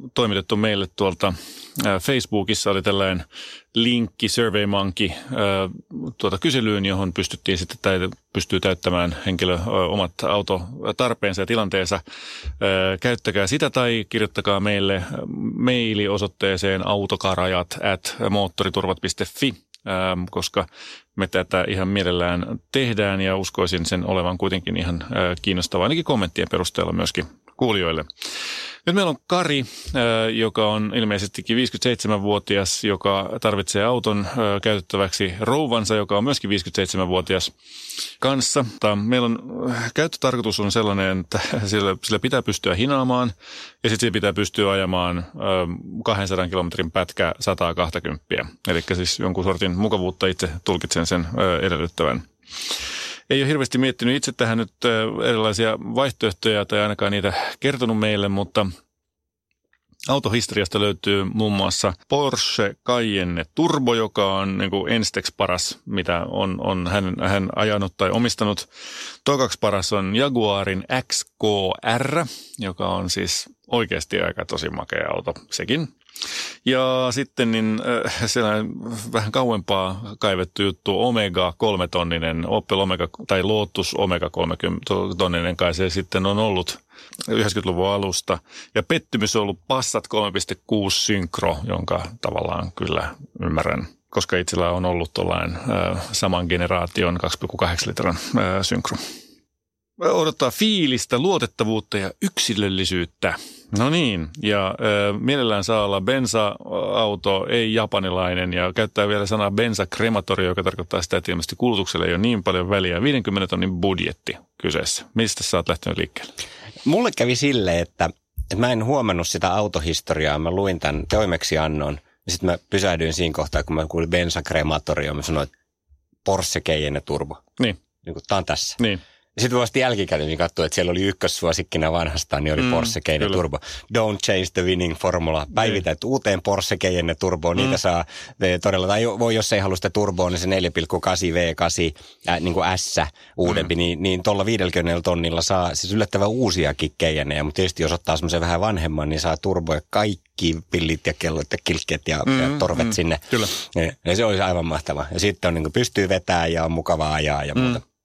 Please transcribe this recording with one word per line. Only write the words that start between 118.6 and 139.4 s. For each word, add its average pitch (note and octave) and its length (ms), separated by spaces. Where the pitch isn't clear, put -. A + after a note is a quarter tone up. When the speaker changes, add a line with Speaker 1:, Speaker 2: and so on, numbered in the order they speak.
Speaker 2:
en A2 120
huomannut A2 440
sitä F#2 260
autohistoriaa. D#2 840
Mä D#2+ 120
luin F#2 300
tän D2 300
toimeksiannon, D#2 880
ja F#2+ 60
sit F2 100
mä F2 160
pysähdyin F2 420
siinä E2 220
kohtaa, D2+ 280
kun D#2 140
mä D#2 120
kuulin E2 220
bensakrematorio, D#2 1040
mä D2 80
sanoin, D2 220
että - 140
Porsche F#2+ 360
Cayenne D2+ 400
Turbo. C#2+ 380
Speaker 1:
Niin. A2 180
Speaker 2:
Niinku, - 220
tää G2+ 100
on F2 60
tässä. - 360
Speaker 1:
Niin. G#2 200
Speaker 2:
Ja G#2 60
sit B2 120
vasta B2 240
jälkikäteen G2+ 500
niin D#2 100
katsoin, E2+ 280
että - 80
siellä F2 160
oli F2 120
ykkössuosikkina E2+ 920
vanhastaan, D#2 520
niin D2+ 100
oli D#2+ 80
Speaker 1:
Mm, B2 80
Speaker 2:
Porsche E2 300
Cayenne D#2 260
Speaker 1:
kyllä. G2 100
Speaker 2:
Turbo. D2+ 200
Don't G#2+ 260
change F#2+ 300
the F#2 80
winning F2+ 340
formula. D#2+ 580
Päivitä G2+ 360
Speaker 1:
Niin. D#2 140
Speaker 2:
uuteen G#2+ 380
Porsche G2+ 340
Cayenne F2 380
Turboon. F2 420
Niitä C3 140
Speaker 1:
Mm. C3 80
Speaker 2:
saa, E2+ 260
e, F2+ 180
todella, F#2 280
tai G#2 160
jo-, A2+ 160
voi, A#2 160
jos A2 180